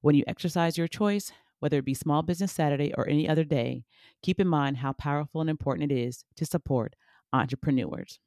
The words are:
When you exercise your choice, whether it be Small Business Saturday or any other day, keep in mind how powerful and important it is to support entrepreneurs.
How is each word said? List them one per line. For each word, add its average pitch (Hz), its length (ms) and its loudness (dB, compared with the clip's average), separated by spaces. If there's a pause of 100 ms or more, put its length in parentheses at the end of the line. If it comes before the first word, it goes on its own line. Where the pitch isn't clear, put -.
When 147 140 6
you 139 120 4
exercise 170 500 -2
your 170 120 -2
choice, 208 420 -2 (280)
whether 143 180 2
it 135 80 0
be 135 80 -2
Small 151 300 0
Business 180 280 -2
Saturday 143 460 0
or - 100 -2
any 151 220 2
other 156 160 4
day, 127 400 -2 (360)
keep - 200 0
in 185 80 4
mind 143 280 2
how 135 140 -4
powerful 147 480 -4
and 160 100 0
important 143 440 -2
it - 20 2
is 120 300 -4 (100)
to 160 100 -4
support 131 520 -2 (340)
entrepreneurs. 127 960 -2